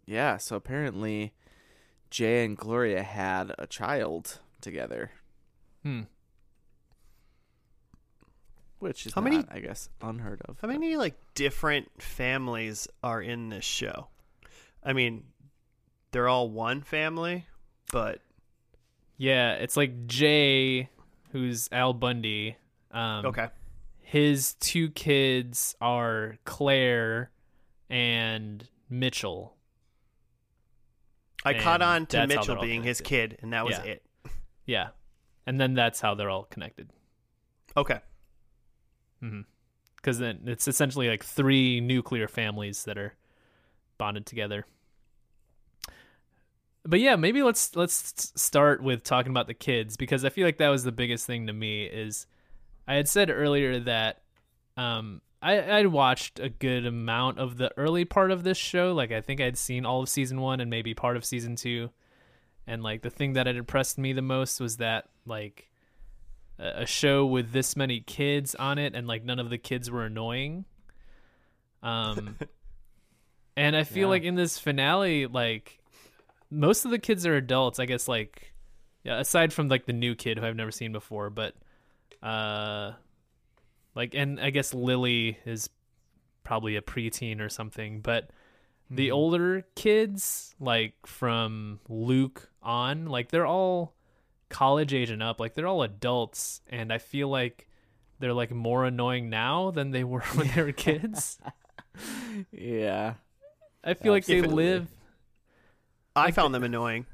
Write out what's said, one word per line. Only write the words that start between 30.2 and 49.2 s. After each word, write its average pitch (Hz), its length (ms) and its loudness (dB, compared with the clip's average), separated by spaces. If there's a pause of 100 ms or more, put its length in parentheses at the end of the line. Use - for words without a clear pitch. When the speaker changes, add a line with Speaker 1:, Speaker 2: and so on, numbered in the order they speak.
Speaker 3:
I - 100 4
caught 165 220 4
Speaker 2:
And 175 80 4
Speaker 3:
on 165 220 4
to 127 100 -2
Speaker 2:
that's 135 180 4
how 113 60 4
Speaker 3:
Mitchell 104 140 0
Speaker 2:
they're - 40 -2
all 113 60 -2
Speaker 3:
being 117 180 -2
his 120 180 0
Speaker 2:
connected. 113 360 0
Speaker 3:
kid, - 60 -20
and 113 100 -8
that 117 120 -2
was 101 140 -2
Speaker 2:
Yeah. 85 140 -10
Speaker 3:
it. - 100 -12 (640)
Speaker 2:
Yeah. 107 220 -2 (580)
And 131 140 0
then 131 140 4
that's 117 260 2
how 107 160 0
they're 101 140 -4
all 95 140 -4
connected. - 460 -14 (840)
Speaker 3:
Okay. 139 240 0 (1200)
Speaker 2:
Mm-hmm. 104 200 -10 (600)
'Cause 123 160 0
then 117 280 -6
it's 117 220 -2
essentially, 135 400 2
like, 110 160 0
three 131 560 4
nuclear 120 480 0
families 104 560 -4
that 101 140 -6
are 101 160 -6 (840)
bonded 104 300 -4
together. 104 400 -6 (2250)
But 165 160 4
yeah, 262 140 8
maybe 208 280 4
let's, - 340 2
let's - 420 0
s-, - 160 -6
start 143 480 6
with 127 220 0
talking 127 260 2